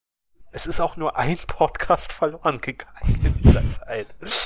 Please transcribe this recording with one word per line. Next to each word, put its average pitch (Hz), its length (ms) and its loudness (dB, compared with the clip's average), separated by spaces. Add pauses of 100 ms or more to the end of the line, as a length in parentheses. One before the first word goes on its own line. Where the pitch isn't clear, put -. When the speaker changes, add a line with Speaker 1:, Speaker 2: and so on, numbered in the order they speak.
(520)
Speaker 1:
es - 140 -10
ist 117 140 -6
auch 165 160 -2
nur 156 200 -4
ein 156 300 0
Podcast - 680 0
verloren 156 500 -2
gegangen - 600 -2
in - 180 2
dieser - 280 8
Speaker 2:
<laughs> - 0 -
Speaker 1:
Zeit. - 380 -6 (380)